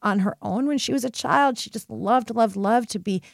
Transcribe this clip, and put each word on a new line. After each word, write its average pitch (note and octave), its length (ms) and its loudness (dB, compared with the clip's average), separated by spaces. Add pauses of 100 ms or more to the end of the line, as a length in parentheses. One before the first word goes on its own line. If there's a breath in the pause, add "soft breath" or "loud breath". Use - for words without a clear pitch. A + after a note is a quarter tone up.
on G3+ 180 2
her F#3+ 220 0
own G#3 240 -2
when C#4+ 120 0
she - 160 -2
was C4 100 0
a B3+ 60 -4
child. C4+ 480 2
She - 120 -10
just - 200 -10
loved, A3 440 0
loved, A3 220 2
loved G#3+ 360 0
to G#3 80 -6
be F#3+ 220 -2 (120 soft breath)